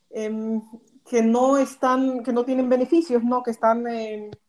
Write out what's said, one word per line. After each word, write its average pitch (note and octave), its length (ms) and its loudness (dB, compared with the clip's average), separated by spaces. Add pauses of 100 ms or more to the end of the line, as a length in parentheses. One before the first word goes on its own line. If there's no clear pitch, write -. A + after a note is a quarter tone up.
(100)
Em, A3 520 -6 (460)
que A#3 140 2
no B3 360 4
están, C4 640 0
que B3+ 100 -4
no A#3+ 120 0
tienen C4 240 -2
beneficios, B3+ 560 2
¿no? B3 180 0
Que A#3 80 -4
están, A3+ 380 2
em, G#3+ 420 -8 (180)